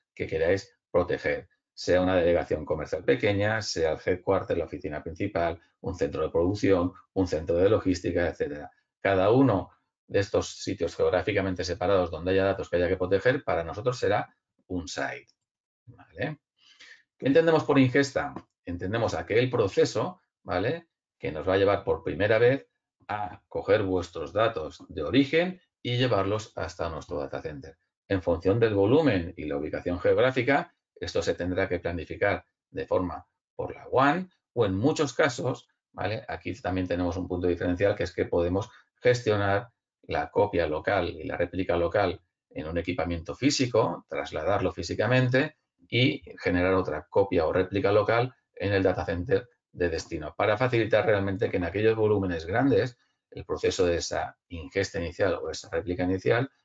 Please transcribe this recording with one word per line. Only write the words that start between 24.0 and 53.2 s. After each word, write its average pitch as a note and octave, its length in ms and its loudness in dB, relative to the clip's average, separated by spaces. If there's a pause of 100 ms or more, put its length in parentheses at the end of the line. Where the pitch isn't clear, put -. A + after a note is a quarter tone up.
datos F#2+ 560 -2
de - 140 -6
origen D#3+ 580 2 (200)
y B2 160 -4
llevarlos G#2+ 580 0
hasta F2 340 -6
nuestro D2+ 300 -8
data C#2 220 -6
center. D2+ 360 -12 (300)
En F#2+ 140 -2
función F#2 380 0
del A2+ 160 2
volumen G2+ 640 2
y D#2 80 -10
la C#2+ 120 -4
ubicación D#2 420 -4
geográfica, B2+ 760 2 (200)
esto - 260 -4
se F2 120 -2
tendrá F#2 340 -2
que F2 120 -2
planificar F2 640 -4 (240)
de - 160 -8
forma F2+ 400 -2 (300)
por - 180 -8
la - 140 -18
wan C#3+ 420 0 (240)
o A#2 120 2
en F#2+ 100 0
muchos C#3 380 0
casos, - 540 -2 (240)
¿vale? G2+ 360 -6
Aquí F2 340 -8
también F#2 260 -2
tenemos F2+ 300 -2
un F2 100 -6
punto F2+ 200 -2
diferencial, F2+ 480 0
que - 80 -4
es F2+ 80 -4
que F#2+ 140 -2
podemos F2+ 440 0 (320)
gestionar G#2 680 2 (340)
la D2+ 260 -4
copia F2 380 0
local E2+ 420 0
y E2 140 -12
la - 140 -6
réplica F2 400 -2
local F2 440 0 (280)
en D#2 180 -10
un E2+ 100 -4
equipamiento E2+ 580 -4
físico, B2 720 0
trasladarlo E2 640 -2
físicamente B2+ 880 0 (300)
y B2+ 360 0 (160)
generar F#2 340 2
otra E2 360 -2
copia F#2 360 2
o D#2+ 80 0
réplica F#2+ 380 0
local A2+ 420 2 (220)
en G2+ 180 -2
el F#2+ 100 2
data F#2 220 2
center F2+ 420 -2 (240)
de F2 180 -2
destino, D#2 460 -8
para G#2 220 0
facilitar A2+ 480 2
realmente G2 440 0
que G2+ 80 -4
en F#2 60 0
aquellos G#2 320 0
volúmenes F#2+ 500 0
grandes A#2 520 0 (340)